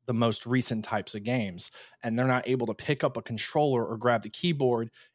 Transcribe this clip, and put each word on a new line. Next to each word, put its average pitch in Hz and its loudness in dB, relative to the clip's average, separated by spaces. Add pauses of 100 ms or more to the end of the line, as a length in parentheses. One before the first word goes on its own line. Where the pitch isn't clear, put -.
the 123 -2
most 117 2
recent 120 0
types 104 -4
of 104 -8
games, 104 -2 (320)
and 117 -2
they're 127 2
not 127 2
able 123 0
to 110 -4
pick - -2
up 135 0
a 117 -6
controller 127 0
or 113 -6
grab 113 2
the 107 -10
keyboard 127 0 (240)